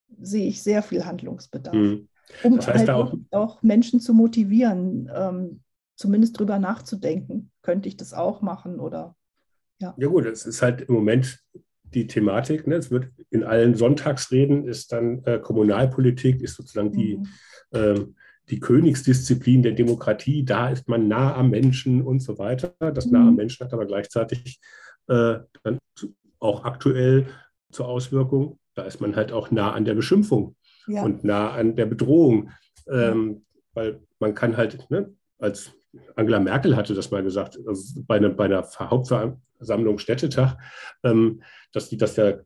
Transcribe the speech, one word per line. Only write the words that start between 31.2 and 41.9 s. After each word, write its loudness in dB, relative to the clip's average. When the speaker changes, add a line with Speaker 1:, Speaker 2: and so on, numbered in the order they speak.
Speaker 2:
nah 0
an 0
der 0
Bedrohung. 4
Speaker 1:
Ja. 0
Speaker 2:
Ähm, -4
weil -6
man 0
kann -2
halt, -4
ne, -4
als -6
Angela 2
Merkel 2
hatte -2
das -6
mal -4
gesagt, -6
also -10
bei 0
einer, 4
bei 0
einer 0
Ver-, -12
Hauptversammlung -2
Städtetag, 0
ähm, 2
dass -6
die -8